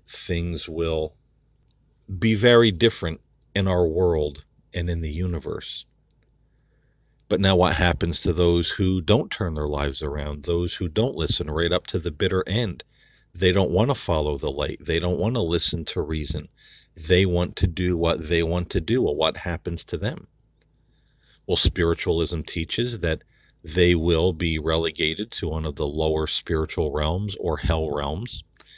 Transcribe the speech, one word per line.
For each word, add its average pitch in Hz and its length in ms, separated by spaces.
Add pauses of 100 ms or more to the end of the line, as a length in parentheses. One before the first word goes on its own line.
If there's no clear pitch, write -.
things 85 600
will 80 460 (1040)
be 110 160
very 117 360
different 87 500 (340)
in 98 120
our 90 200
world 78 560 (300)
and 87 160
in 82 120
the 78 100
universe. 78 760 (1400)
But 90 100
now 95 160
what 90 200
happens 85 460
to 87 120
those 85 360
who 92 300
don't 104 320
turn 87 220
their 76 140
lives 71 340
around, 73 420
those 85 300
who 90 160
don't 113 260
listen 76 340
right 82 220
up - 160
to - 120
the 82 120
bitter 92 340
end? 98 380 (500)
They 92 200
don't 92 180
want 107 180
to 135 60
follow 76 420
the 71 140
light. 71 340
They 80 140
don't 87 180
want 107 180
to 117 60
listen 82 440
to - 160
reason. 76 480 (480)
They 90 280
want 87 320
to 98 100
do 87 280
what 82 320
they 85 160
want 87 280
to 92 100
do. 113 200
Well, 80 140
what 80 220
happens 87 480
to 87 120
them? 101 300 (1200)
Well, 90 80
spiritualism 82 840
teaches 113 580
that 80 240 (400)
they 87 320
will 82 380
be 80 260
relegated 80 720
to - 160
one 80 180
of 73 100
the 76 120
lower 78 400
spiritual 80 640
realms 82 480
or 80 160
hell 80 360
realms, 73 520 (340)